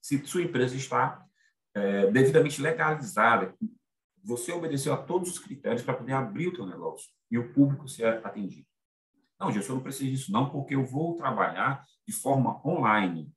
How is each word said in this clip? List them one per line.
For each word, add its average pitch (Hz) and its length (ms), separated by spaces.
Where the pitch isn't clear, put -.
Se 143 240
sua 180 160
empresa 127 320
está, 131 500
é, 98 360
devidamente 135 500
legalizada, 127 920
você 117 260
obedeceu 151 420
a 131 40
todos 175 340
os - 80
critérios - 440
pra 127 120
poder 131 200
abrir 131 340
o 180 40
teu 95 140
negócio 85 440
e 117 80
o 117 140
público 139 340
ser 113 200
atendido. 107 600
"Não, 101 140
Gilson, 104 200
eu 131 40
não 131 60
preciso 135 280
disso 131 220
não, 135 180
porque 139 240
eu 135 100
vou 151 300
trabalhar 107 720
de - 60
forma 135 540
online." 101 720